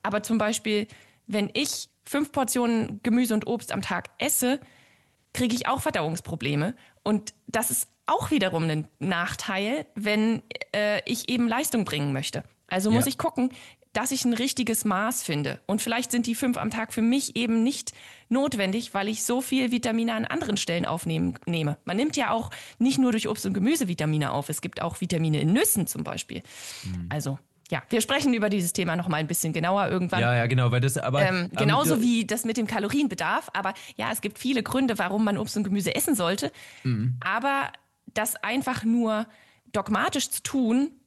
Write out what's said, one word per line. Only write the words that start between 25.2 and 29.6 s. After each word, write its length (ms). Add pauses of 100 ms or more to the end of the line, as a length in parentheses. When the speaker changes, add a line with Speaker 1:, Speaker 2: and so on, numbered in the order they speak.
Speaker 1:
in 140
Nüssen 320
zum 180
Beispiel. 380 (420)
Speaker 2:
Mhm. 260
Speaker 1:
Also, 280 (320)
ja, 200
wir 120
sprechen 320
über 160
dieses 240
Thema 220
noch 120
mal 100
ein 100
bisschen 260
genauer 360